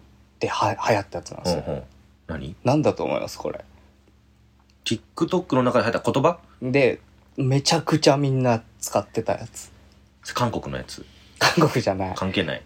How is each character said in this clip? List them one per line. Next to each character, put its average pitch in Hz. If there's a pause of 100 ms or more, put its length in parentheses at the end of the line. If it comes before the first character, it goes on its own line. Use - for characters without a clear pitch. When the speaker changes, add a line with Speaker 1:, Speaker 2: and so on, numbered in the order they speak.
(400)
Speaker 1:
で 110
は-、 107 (160)
流 110
行 101
っ -
た -
や -
つ -
な -
ん -
で 90
す 85
よ。 71
Speaker 2:
う 80
ん -
う 69
ん。 65 (440)
何？ 67
Speaker 1:
な 123
ん 156
だ 107
と -
思 71
い -
ま -
す、 -
こ -
れ？ - (1200)
Speaker 2:
TikTok -
の 127
中 123
で 104
流 117
行 -
っ -
た 147
言 131
葉？ 175 (220)
Speaker 1:
で、 127 (380)
め 135
ち -
ゃ 156
く 156
ち 151
ゃ 139
み 143
ん 131
な 120 (180)
使 -
っ 101
て -
た 98
や -
つ。 - (520)
Speaker 2:
そ -
れ -
韓 120
国 -
の 65
や 64
つ？ - (340)
Speaker 1:
韓 -
国 120
じ 107
ゃ 95
な 95
い。 -
Speaker 2:
関 95
係 95
な 71
い。 -